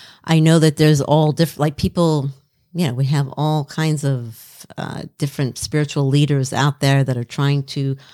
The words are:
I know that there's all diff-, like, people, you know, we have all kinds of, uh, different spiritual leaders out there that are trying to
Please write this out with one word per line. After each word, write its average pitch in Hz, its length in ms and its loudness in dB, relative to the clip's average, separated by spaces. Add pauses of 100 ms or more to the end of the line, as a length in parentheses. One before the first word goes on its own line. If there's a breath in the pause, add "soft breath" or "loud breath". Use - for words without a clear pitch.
(240 loud breath)
I 160 160 2
know 160 200 6
that 151 180 4
there's 151 240 4
all 151 300 2
diff-, 156 260 -2
like, 147 200 -2
people, 160 520 0 (460)
you 175 120 -2
know, 117 60 -4
we 131 120 -2
have 143 320 0
all 151 280 0
kinds 151 380 -4
of, 120 600 -6 (120)
uh, - 260 -10 (140)
different 139 400 -4
spiritual 147 500 -2
leaders 139 460 0
out 143 260 -2
there 139 240 2
that 123 140 -2
are 120 60 -4
trying 139 400 -2
to 135 320 -6 (180 loud breath)